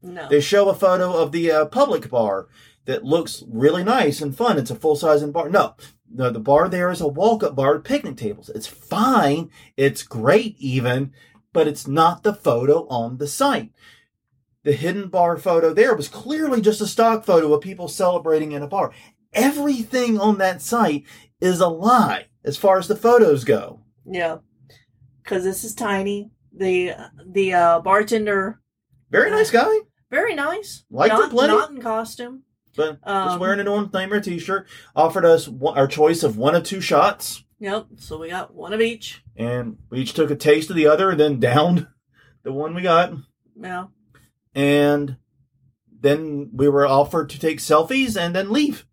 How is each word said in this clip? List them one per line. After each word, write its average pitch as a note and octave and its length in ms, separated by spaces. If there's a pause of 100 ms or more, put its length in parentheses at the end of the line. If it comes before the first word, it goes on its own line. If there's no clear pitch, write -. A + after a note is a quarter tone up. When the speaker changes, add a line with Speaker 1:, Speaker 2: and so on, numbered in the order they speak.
Speaker 1:
No. D#3 260
Speaker 2:
They C#3+ 140
show G3+ 260
a F#3+ 80
photo F#3 420
of D#3 140
the, E3 220
uh, D3+ 140
public A3+ 420
bar G#2 400 (340)
that A#2 220
looks D#3+ 420
really C#3+ 380
nice G3 360
and C#3+ 140
fun. A#3 220
It's C3+ 120
a B2 60
full-size D3+ 460
and D3 100
bar. D3+ 160
No, F#3 280 (360)
no, B2+ 180
the A2+ 120
bar C#3+ 260
there F3+ 240
is E3+ 80
a D#3+ 80
walk-up F3 480
bar C3+ 200
with D3+ 100
picnic A3 320
tables. G#2 360
It's A2 140
fine. E3+ 840 (280)
It's C3+ 260
great F3+ 560
even, C3 540 (400)
but D#3+ 120
it's C#3+ 220
not E3 360
the G#3+ 100
photo C#3+ 560
on B2 300
the D3 80
site. G3+ 440 (920)
The C#3+ 100
hidden F3+ 340
bar F3 300
photo E3 360
there A3+ 220
was C#3+ 140
clearly C#4+ 500
just G#3+ 220
a G#3 60
stock A3+ 360
photo E3 300
of D3 80
people F3+ 260
celebrating D#3 640
in C#3+ 100
a C#3+ 60
bar. F3 240 (420)
Everything B3+ 840
on G3+ 200
that F#3 240
site F3+ 420 (380)
is F3+ 180
a F3 80
lie E3+ 600 (180)
as C#3 100
far F#3+ 220
as F3+ 100
the G#3 80
photos G#3 480
go. A2 380 (240)
Speaker 1:
Yeah. E3+ 320 (880)
'Cause F#3 180
this F#3+ 220
is A3+ 100
tiny. G3+ 560 (220)
The, F3+ 380 (340)
the, F#3 280
uh, E3+ 280
bartender G#3 800 (500)
Speaker 2:
Very C4 180
nice G#4+ 220
guy. B3+ 180 (400)
Speaker 1:
Very F#4 260
nice. E4+ 540
Speaker 2:
Liked F3+ 260
him - 40
Speaker 1:
Not, - 120
Speaker 2:
plenty. C4 220
Speaker 1:
not F4+ 180
in C4 100
costume. A#3 640 (340)
Speaker 2:
But D3+ 260
just F#3+ 300
Speaker 1:
Um, F3 80
Speaker 2:
wearing G3 180
an G3+ 80
Orange G3+ 240
Nightmare G3 300
t-shirt, F#3+ 460 (280)
offered E3 300
us E3 240
one, C#3 280
our C#3 100
choice D3+ 360
of A2+ 140
one C#3+ 180
of E3 80
two F#3+ 160
shots. - 640 (160)
Speaker 1:
Yep. G#3 280 (100)
So D#3 200
we E3 120
got F3+ 260
one E3 160
of G#3+ 80
each. A3+ 420 (140)
Speaker 2:
And A#2 440 (100)
we B2+ 100
each - 140
took D3+ 180
a C#3 60
taste D3+ 320
of F3 80
the D3+ 100
other F3+ 240
and D3+ 80
then D3 220
downed D3+ 460 (280)
<laughs> - 280
the C3+ 100
one D3+ 200
we F3+ 100
got. F3 280 (420)
Speaker 1:
Yeah. F#3 340 (680)
Speaker 2:
And C#3+ 640 (720)
then C#3+ 640
we C3+ 160
were C#3+ 180
offered C#3+ 440
to C#3 80
take D#3+ 200
selfies A#3+ 560
and F3 180
then G3 160
leave. C#4+ 440